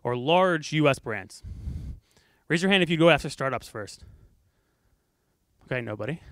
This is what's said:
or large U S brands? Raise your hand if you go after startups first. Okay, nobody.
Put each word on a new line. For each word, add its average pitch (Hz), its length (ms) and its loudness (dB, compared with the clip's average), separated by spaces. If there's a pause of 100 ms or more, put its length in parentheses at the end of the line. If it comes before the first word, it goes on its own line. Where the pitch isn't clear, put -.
or 123 120 -2
large 160 560 2
U 147 160 4
S 135 120 4
brands? 104 440 -10 (1040)
Raise 160 140 -2
your 190 100 2
hand 196 100 6
if 165 80 2
you 175 60 0
go 160 140 6
after 151 200 4
startups 135 380 -6
first. - 380 -14 (1600)
Okay, 127 160 -4
nobody. 113 400 -8 (100)